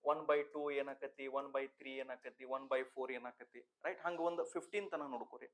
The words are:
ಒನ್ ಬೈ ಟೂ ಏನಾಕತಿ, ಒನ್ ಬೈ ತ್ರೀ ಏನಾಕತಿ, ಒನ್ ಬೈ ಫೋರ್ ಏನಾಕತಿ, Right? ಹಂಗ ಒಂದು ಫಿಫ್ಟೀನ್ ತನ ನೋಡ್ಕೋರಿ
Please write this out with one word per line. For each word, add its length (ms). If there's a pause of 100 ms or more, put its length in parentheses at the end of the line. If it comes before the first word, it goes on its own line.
ಒನ್ 220
ಬೈ 160
ಟೂ 280
ಏನಾಕತಿ, 560
ಒನ್ 260
ಬೈ 140
ತ್ರೀ 240
ಏನಾಕತಿ, 540
ಒನ್ 240
ಬೈ 140
ಫೋರ್ 300
ಏನಾಕತಿ, 480 (240)
Right? 160
ಹಂಗ 200
ಒಂದು 240
ಫಿಫ್ಟೀನ್ 460
ತನ 160
ನೋಡ್ಕೋರಿ 480